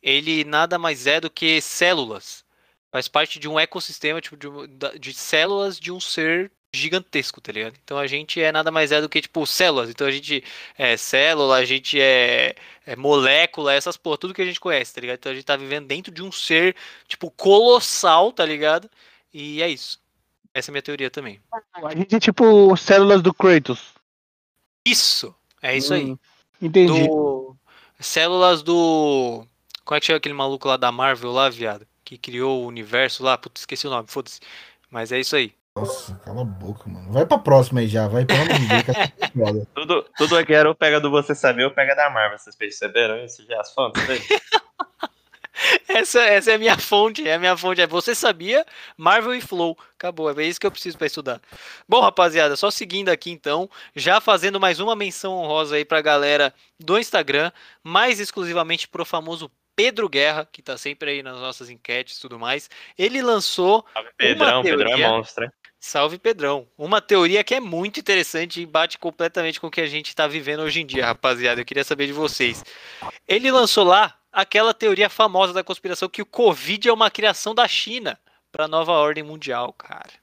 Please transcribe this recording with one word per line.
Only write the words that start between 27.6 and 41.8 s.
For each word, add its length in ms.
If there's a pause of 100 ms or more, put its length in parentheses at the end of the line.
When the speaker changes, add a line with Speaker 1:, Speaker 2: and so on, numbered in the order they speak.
Speaker 1:
Células 640
do, 800 (400)
como 100
é 40
que 80
chama 100
aquele 160
maluco 340
lá 100
da 140
Marvel 400
lá, 180
viado? 360 (180)
Que 140
criou 460
o 40
universo 560
lá? 140
Putz, 240
esqueci 240
o 60
nome, 160
foda-se. 320 (500)
Mas 220
é 80
isso 160
aí. 180 (220)
Speaker 3:
Nossa, 400 (100)
cala 160
a 40
boca, 440
mano. 220
Vai 160
pra 100
próxima 440
aí 60
já, 200
vai, 180
pelo 160
amor 180
de 80
Deus, 160
que 80
essa 120
é 240 (180)
foda. 300
Speaker 4:
Tudo, 300 (120)
tudo 200
aqui 160
era 140
ou 80
pega 240
do 120
Você 240
Saber 300
ou 60
pega 240